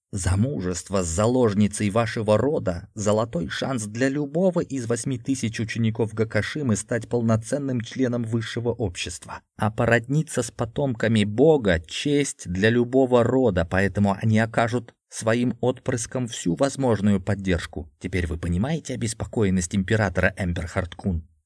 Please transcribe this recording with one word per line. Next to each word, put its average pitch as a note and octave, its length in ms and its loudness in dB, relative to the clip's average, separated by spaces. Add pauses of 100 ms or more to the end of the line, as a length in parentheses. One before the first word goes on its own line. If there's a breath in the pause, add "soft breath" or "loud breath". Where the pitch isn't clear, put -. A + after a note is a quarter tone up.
(100)
Замужество F#2+ 920 -2
с F2 40 -2
заложницей G#2 840 2
вашего G#2+ 480 2
рода — A2 560 -2
золотой G#2+ 540 0
шанс C3 360 -4
для A#2 240 -2
любого D#3 520 0
из C3 260 -4
восьми A#2+ 320 -2
тысяч A#2 420 -4
учеников A2+ 540 -2
Гакашимы A2 640 0
стать A2+ 340 -4
полноценным A#2+ 720 0
членом A#2+ 420 -2
высшего A#2 460 -4
общества. - 720 -6 (160)
А G#2+ 120 0
породниться A#2+ 720 0
с - 80 -8
потомками A2+ 760 0
бога — G#2+ 640 4
честь - 640 -2
для F#2+ 200 2
любого B2 520 4
рода, A#2 480 2
поэтому G2 480 2
они A2 200 2
окажут A#2 560 0 (160)
своим A#2+ 500 0
отпрыскам B2+ 640 -2
всю E3 280 -4
возможную A2+ 640 2
поддержку. F#2 680 -2 (100)
Теперь F2 260 -2
вы D#2+ 120 -4
понимаете A2 560 -2
обеспокоенность G#2+ 840 -2
императора, F#2+ 600 0
Эмберхард E2+ 560 -4
Кун?» E2 340 -4 (180)